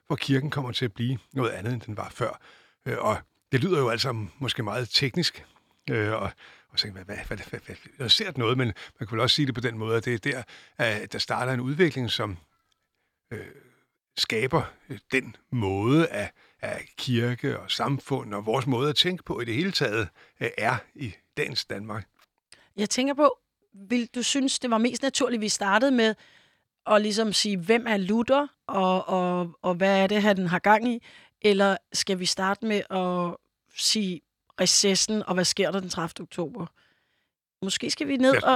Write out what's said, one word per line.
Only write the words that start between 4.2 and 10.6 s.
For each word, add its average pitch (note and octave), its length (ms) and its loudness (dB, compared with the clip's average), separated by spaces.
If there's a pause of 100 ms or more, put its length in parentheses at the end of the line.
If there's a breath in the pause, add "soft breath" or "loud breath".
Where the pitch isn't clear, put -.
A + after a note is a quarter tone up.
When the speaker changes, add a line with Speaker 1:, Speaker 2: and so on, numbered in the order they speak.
Speaker 1:
måske C3 240 -4
meget A2 300 -4
teknisk, - 520 -2 (460)
øh, A2 220 0
og, A2 80 -2 (480 loud breath)
og - 100 -12
så - 40 0
tænker G2+ 160 -6
man, F#2+ 60 -16
hvad, G2+ 120 -10 (100)
hvad, A2 100 -6
hvad, F#2+ 140 -14
hvad, A#2 160 -10
hvad, F#2+ 100 -16 (200)
hvad B2 120 -6
ser G3 280 2
noget, B2 220 0
men B2+ 80 2 (340 loud breath)
man A2 80 -10
kan - 80 -12
vel A2+ 40 0
også B2 160 2
sige D3+ 100 0
det B2+ 80 -2
på B2 60 -8
den A2+ 180 -4
måde, A2 180 -2
at A2+ 80 -2
det B2 100 -2
er A2 40 -4
der, B2+ 240 -6 (360 loud breath)